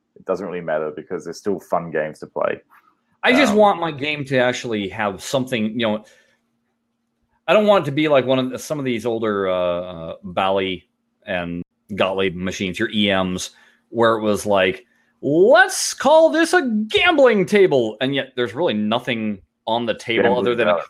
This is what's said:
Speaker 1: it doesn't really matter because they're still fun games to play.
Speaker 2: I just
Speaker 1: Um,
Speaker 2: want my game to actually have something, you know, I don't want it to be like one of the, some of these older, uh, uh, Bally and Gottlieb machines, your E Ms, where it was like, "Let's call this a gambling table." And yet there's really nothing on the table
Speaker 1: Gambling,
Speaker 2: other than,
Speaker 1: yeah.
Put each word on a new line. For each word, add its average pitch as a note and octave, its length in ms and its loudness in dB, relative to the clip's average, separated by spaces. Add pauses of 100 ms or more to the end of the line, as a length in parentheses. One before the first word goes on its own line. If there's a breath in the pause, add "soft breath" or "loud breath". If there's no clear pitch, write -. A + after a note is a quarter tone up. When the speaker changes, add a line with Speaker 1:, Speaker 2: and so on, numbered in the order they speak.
(160)
Speaker 1:
it - 100 -20
doesn't F#2 220 -4
really F2 140 -8
matter D#2 300 -4
because D#2 340 -12
they're E2 80 -12
still F#2+ 260 -6
fun E2+ 320 -6
games D#2 280 -6
to - 80 -16
play. - 340 -6 (600 soft breath)
Speaker 2:
I - 100 2
just B3+ 200 2
Speaker 1:
Um, G#3 60 2
Speaker 2:
want G3 200 4
my E3 120 -4
game D3 340 -6
to C3+ 120 -2
actually A#2+ 520 0
have G2+ 320 -4
something, B2 580 -2
you A#2 80 0
know, G#2+ 160 -2 (1400 soft breath)
I D#3+ 60 4
don't G#3+ 120 6
want G3 200 6
it C#3+ 40 -2
to - 20 -6
be D3+ 160 0
like C3+ 180 4
one C3 140 2
of B2+ 120 -2
the, A#2+ 80 -8
some D3+ 200 -6
of C3+ 60 -6
these A#2 200 -4
older, A2 420 0
uh, F#2 60 0
uh, F2 680 -4
Bally F#2+ 640 -2 (380)
and F2 380 -6 (320)
Gottlieb F#2+ 400 0
machines, F2+ 420 -6
your G#2+ 140 -2
E G#2+ 200 0
Ms, F#2 380 -2 (400 soft breath)
where A2+ 260 2
it G#2+ 60 -4
was G#2 240 -2
like, F#2+ 400 0 (360)
"Let's A3 760 4
call D#4+ 340 6
this E4 240 2
a F4+ 80 4 (260)
gambling C#4 600 4
table." D3 540 4
And C3+ 120 -2
yet C3 220 -6
there's A#2+ 180 -2
really C#3 220 -2
nothing G#2+ 640 -2 (240)
on A#2 200 0
the A2 100 -2
table A#2+ 280 -2
Speaker 1:
Gambling, - 220 2
Speaker 2:
other A#2+ 100 0
than, A2+ 120 0
Speaker 1:
yeah. F2 220 0